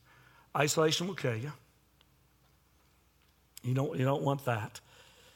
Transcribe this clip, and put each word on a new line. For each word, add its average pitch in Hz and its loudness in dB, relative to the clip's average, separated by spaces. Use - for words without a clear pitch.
Isolation 156 2
will 185 -6
kill 120 -2
you. 147 -6
You 123 -2
don't, 139 0
you 131 2
don't 139 2
want 139 0
that. 110 -4